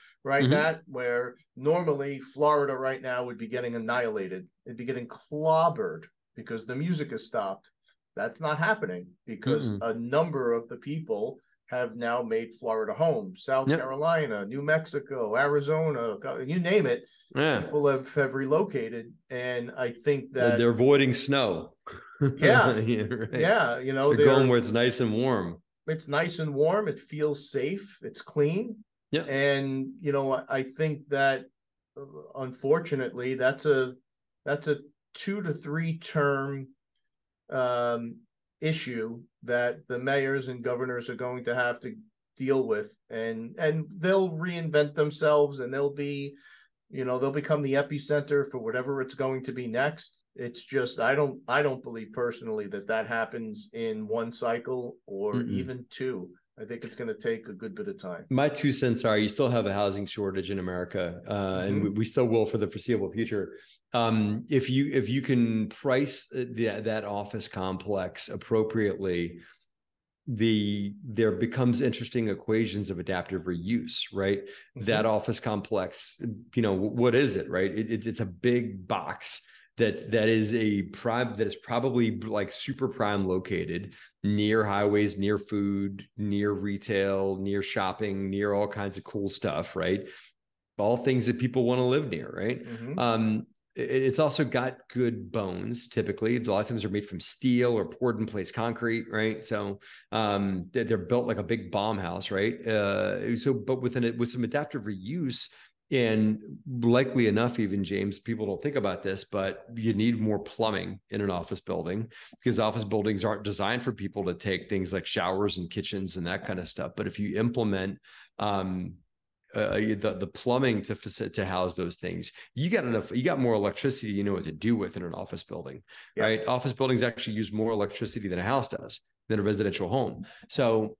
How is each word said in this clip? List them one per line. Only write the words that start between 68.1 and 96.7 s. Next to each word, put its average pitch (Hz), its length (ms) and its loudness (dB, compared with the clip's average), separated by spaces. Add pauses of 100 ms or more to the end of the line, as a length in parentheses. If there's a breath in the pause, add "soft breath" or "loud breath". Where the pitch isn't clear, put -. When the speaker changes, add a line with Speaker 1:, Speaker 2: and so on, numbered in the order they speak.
Speaker 2:
appropriately, 98 1080 0 (880 loud breath)
the, 104 680 2 (100)
there 110 280 2
becomes 117 480 2
interesting 117 480 0
equations 101 640 0
of 87 80 -4
adaptive 90 440 -4
reuse, 90 600 -2 (100)
right? 98 300 2
Speaker 1:
Mm-hmm. - 440 -14
Speaker 2:
That 107 200 4
office 107 320 2
complex, 101 840 -4 (360)
you 120 60 4
know, 101 120 4
w-, 104 180 0
what 120 220 4
is 131 220 4
it, 82 120 -2
right? 95 240 0
It, 107 200 -2
it, 104 160 -4
it's 107 120 -4
a 104 60 -2
big 104 600 -2
box - 540 -4 (340 loud breath)
that, 104 360 0
that 110 160 4
is 110 260 4
a 107 280 2
prime, 117 520 -2
that 107 120 0
is 98 100 -6
probably, 117 640 0
like, 104 320 -2
super 135 360 -4
prime 101 380 0
located, 92 680 -2 (280 loud breath)
near 104 420 2
highways, 101 540 4
near 101 180 2
food, 101 680 -2 (100)
near 104 360 0
retail, 98 840 0
near 98 240 -2
shopping, 98 680 -2
near 101 220 0
all 104 160 2
kinds 101 280 -6
of 92 80 -12
cool 101 240 -6
stuff, 82 480 -4
right? 90 320 0 (680 loud breath)
All 107 180 2
things 123 300 2
that 120 140 2
people 123 240 2
wanna 127 220 4
live 135 220 2
near, 73 280 -6
right? - 280 -4
Speaker 1:
Mm-hmm. 117 360 -8
Speaker 2:
Um, 113 460 2 (280)
it, 120 160 -4
it's 131 300 2
also 147 240 4
got 127 340 -2 (140)
good 107 400 -2
bones. 101 560 -4
Typically, 110 480 0
a 120 60 -2
lot 101 180 2
of 107 80 -2
times 113 140 -2